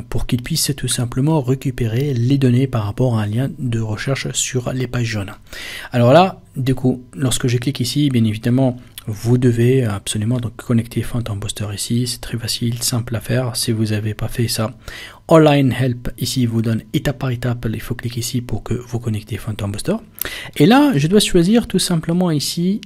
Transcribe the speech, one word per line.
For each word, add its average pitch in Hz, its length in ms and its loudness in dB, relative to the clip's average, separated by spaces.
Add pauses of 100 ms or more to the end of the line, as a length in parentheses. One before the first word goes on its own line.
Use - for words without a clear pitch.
pour - 160 -2
qu'il 120 160 0
puisse 151 340 -2
tout 123 140 -4
simplement 143 500 0
récupérer 127 760 -2
les 123 240 2
données 131 300 4
par 120 160 -2
rapport 113 340 0
à 107 60 0
un - 20 -2
lien 117 320 -2
de 117 220 -2
recherche 113 540 -4
sur 127 400 -2
les 127 140 -2
pages 123 180 -2
jaunes. 107 260 -4 (600)
Alors 120 200 6
là, 180 300 6 (160)
du 131 180 0
coup, 123 380 0
lorsque 131 340 0
je 120 100 2
clique 135 220 -2
ici, 143 300 0
bien 120 160 4
évidemment, 120 520 2 (280)
vous 117 320 0
devez 123 460 4
absolument 107 560 -2
donc 117 160 -6
connecter 113 460 -2
Phantom 113 360 -4
Booster 104 360 -6
ici. 120 340 -2
C'est - 140 -8
très - 160 -6
facile, 117 440 -4
simple 117 340 -2
à 107 40 -2
faire. 120 380 -2
Si - 160 -2
vous 107 140 0
n'avez 107 260 -2
pas 107 160 -6
fait 117 180 -2
ça, 110 300 -4 (500)
Online 143 500 6
Help 123 320 -2 (100)
ici 123 260 -2
vous 113 160 0
donne 113 220 -2 (100)
étape 143 260 -2
par 131 120 -2
étape. 120 420 -4
Il 107 80 -6
faut - 140 -6
cliquer 117 260 -6
ici 120 180 -4
pour 120 240 -6
que 113 120 -4
vous - 240 -6
connectez 107 360 -6
Phantom 101 340 -6
Booster. 104 260 -4 (600)
Et 147 100 6
là, 269 300 6
je 143 120 2
dois 202 120 4
choisir 202 480 4
tout 190 120 0
simplement 175 520 0
ici 175 540 -2